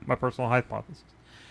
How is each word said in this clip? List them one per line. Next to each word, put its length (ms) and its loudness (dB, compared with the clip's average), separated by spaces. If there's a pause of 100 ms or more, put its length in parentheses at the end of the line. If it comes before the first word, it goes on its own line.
My 80 2
personal 340 0
hypothesis. 540 0 (480)